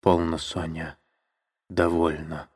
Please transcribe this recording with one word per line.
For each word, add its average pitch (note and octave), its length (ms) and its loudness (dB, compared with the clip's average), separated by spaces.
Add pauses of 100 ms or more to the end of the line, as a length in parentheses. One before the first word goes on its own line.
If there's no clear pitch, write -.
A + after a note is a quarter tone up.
Полно, E2+ 300 4
Соня, D#2+ 600 -8 (720)
довольно. E2 880 0